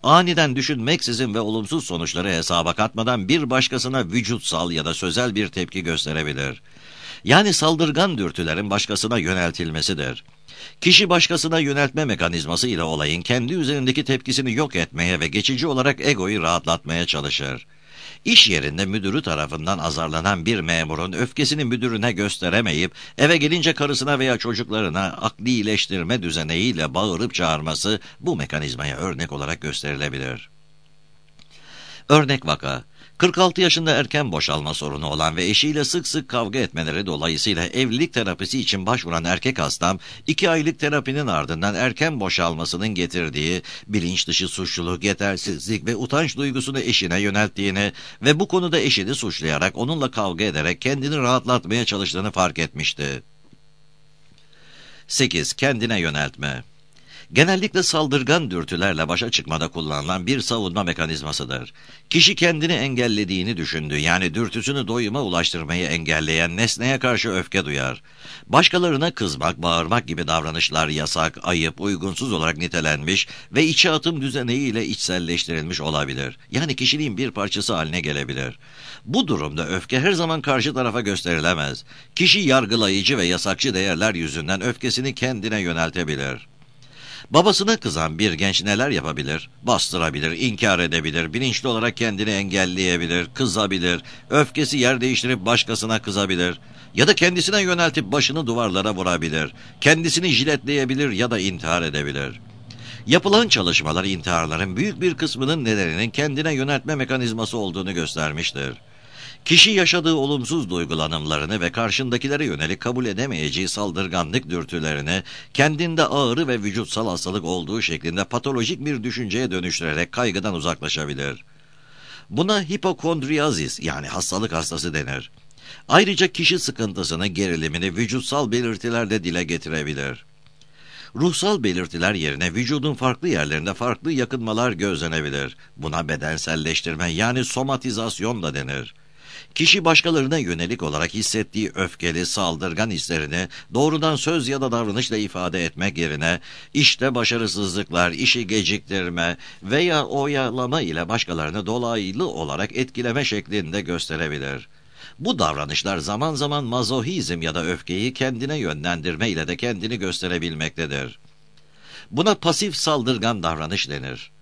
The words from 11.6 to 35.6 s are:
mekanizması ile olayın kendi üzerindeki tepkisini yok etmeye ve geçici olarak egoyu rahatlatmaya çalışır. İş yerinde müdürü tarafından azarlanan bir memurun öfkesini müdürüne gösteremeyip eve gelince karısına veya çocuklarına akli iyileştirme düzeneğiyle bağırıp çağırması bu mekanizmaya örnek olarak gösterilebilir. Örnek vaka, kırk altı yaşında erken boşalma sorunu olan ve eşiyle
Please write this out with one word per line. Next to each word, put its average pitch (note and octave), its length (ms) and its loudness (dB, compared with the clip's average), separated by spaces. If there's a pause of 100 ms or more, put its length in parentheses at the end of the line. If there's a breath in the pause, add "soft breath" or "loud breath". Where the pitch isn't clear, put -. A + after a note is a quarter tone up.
mekanizması E2+ 640 0
ile E2+ 140 0
olayın D#2+ 400 2
kendi B2 320 0
üzerindeki C#3 500 0
tepkisini C3 480 0
yok C#3 240 0
etmeye E2+ 440 2
ve D#2+ 80 0
geçici A#2+ 380 0
olarak C3+ 340 2
egoyu G2+ 420 2
rahatlatmaya E2 640 0
çalışır. C#2 600 -4 (580 loud breath)
İş A3+ 240 8
yerinde D#2 380 0
müdürü G2 360 -2
tarafından D#2 560 -2
azarlanan D#2+ 680 0
bir A2 140 0
memurun E2 520 0
öfkesini C3+ 520 0
müdürüne A#2 480 0
gösteremeyip F#2 800 0 (260 loud breath)
eve D#3 180 6
gelince D#3 360 2
karısına C#3+ 460 0
veya B2+ 200 2
çocuklarına G#2 680 0
akli - 440 -2
iyileştirme G2+ 720 0
düzeneğiyle E2 720 0
bağırıp G2+ 400 0
çağırması D#2+ 680 0 (200 loud breath)
bu E3+ 160 -2
mekanizmaya C#2+ 600 -4
örnek D#2 360 -6
olarak C#2+ 280 -6
gösterilebilir. C#2 880 -6 (1600 loud breath)
Örnek D3 380 6
vaka, C3+ 380 -2 (340 loud breath)
kırk F3 200 4
altı F#3 220 6
yaşında E3 300 4
erken C3+ 420 2
boşalma D2+ 420 -2
sorunu D2 320 -4
olan D#2 300 0
ve F2 80 0
eşiyle D3 400 2